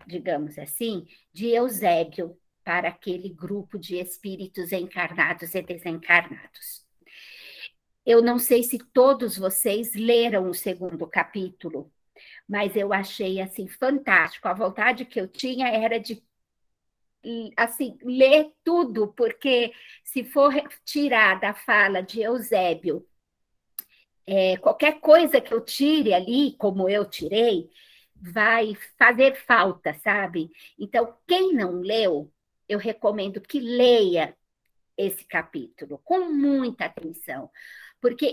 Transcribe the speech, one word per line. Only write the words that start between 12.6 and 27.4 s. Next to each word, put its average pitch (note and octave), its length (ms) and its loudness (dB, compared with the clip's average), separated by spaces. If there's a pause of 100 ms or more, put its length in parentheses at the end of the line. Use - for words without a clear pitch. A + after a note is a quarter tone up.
eu G3+ 160 0
achei, G3 480 -4
assim, F#3+ 280 -10
fantástico. B3 800 0
A F3+ 40 0
vontade G#3+ 520 -2
que - 160 -6
eu F#3+ 80 -6
tinha B3+ 400 -6
era A3+ 300 0
de, A3+ 240 -10 (1300)
assim, A#3 460 -2
ler C4 480 4 (140)
tudo, B3 440 0
porque A#3+ 640 0 (320)
se B3 200 -6
for C#4+ 280 4 (320)
tirar A3 560 2
da G3+ 140 -2
fala G3 480 2
de G#3 180 -8
Eusébio, F#3 880 -2 (1160)
é, F#3+ 320 2
qualquer D4+ 420 2
coisa D#4 400 6
que - 140 -4
eu A3+ 80 -2
tire C#4+ 500 0
ali, A3+ 460 0
como F#3+ 300 0
eu G3+ 180 0
tirei, G3 640 -2 (500)